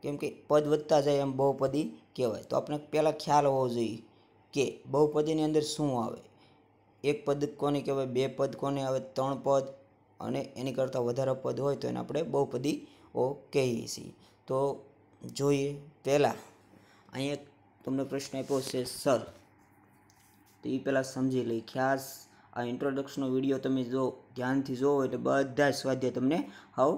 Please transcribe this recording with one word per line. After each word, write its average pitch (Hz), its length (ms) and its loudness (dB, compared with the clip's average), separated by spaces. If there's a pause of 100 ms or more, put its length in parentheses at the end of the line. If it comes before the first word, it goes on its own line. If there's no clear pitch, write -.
કેમ 143 180 -6
કે 147 60 -4 (220)
પદ 151 220 6
વધતા 151 340 4
જાય 143 220 4
એમ 135 120 -2
બહુપદી 139 460 2 (300)
કહેવાય. 113 320 -2
તો - 80 -4
આપણે 147 220 -2 (140)
પહેલાં 156 320 4
ખ્યાલ 147 280 6
હોવો 131 240 2
જોઈએ 113 240 -2 (540)
કે 139 120 4 (260)
બહુપદીની 151 560 2
અંદર 151 160 2 (100)
શું 147 180 0 (100)
આવે, - 200 -6 (800)
એક 143 220 2
પદ 143 160 0 (200)
કોને 143 240 2
કહેવાય, 135 300 0
બે 131 80 4 (140)
પદ 135 140 0 (120)
કોને 139 180 0
આવે, 131 180 0 (160)
ત્રણ 135 300 0
પદ 139 200 4 (540)
અને 127 220 -4 (180)
એની 127 180 -4
કરતાં 127 300 0
વધારે 131 260 0 (100)
પદ 127 220 -2
હોય 139 160 0
તો 139 60 -6
એને 123 140 -4
આપણે 135 200 -4 (120)
બહુપદીઓ 135 920 -2 (300)
કહીએ 123 400 0
છીએ. - 180 -14 (360)
તો 131 100 0 (640)
જોઈએ 139 480 0 (340)
પહેલાં 135 360 4 (720)
અહીંયા 143 380 -6 (320)
તમને 135 260 -2
પ્રશ્ન 135 280 -6
આપ્યો 131 320 0
છે 131 160 -2
સર, 123 360 0 (1400)
તો - 60 -8
એ 131 160 0
પહેલાં 135 280 0
સમજી 131 360 0
લઈ. 113 220 -2
ખાસ 131 320 0 (540)
આ 120 140 -2
ઇન્ટ્રોડક્શનનો 135 600 -4
વીડિયો 131 320 2
તમે 135 160 2 (120)
જો 131 100 2 (320)
ધ્યાનથી 135 460 0
જોવો 143 240 4
એટલે 120 200 -2
બધા 135 460 2
જ 127 80 0
સ્વાધ્યાય 127 380 0
તમને 135 200 2 (380)
હાવ 135 220 6